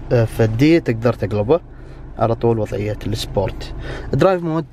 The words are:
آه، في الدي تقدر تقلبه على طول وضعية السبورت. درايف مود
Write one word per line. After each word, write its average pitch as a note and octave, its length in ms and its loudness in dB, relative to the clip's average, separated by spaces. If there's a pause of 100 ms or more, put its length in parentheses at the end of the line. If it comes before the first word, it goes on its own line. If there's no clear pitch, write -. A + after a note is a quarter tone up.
(120)
آه، A#2 120 4
في - 200 2
الدي C#3 360 4
تقدر A#2 320 0
تقلبه G#2+ 480 0 (580)
على A#2 160 2
طول A#2 240 2
وضعية G#2 480 -4
السبورت. - 680 -4 (380)
درايف F3 300 4
مود D#3+ 300 -2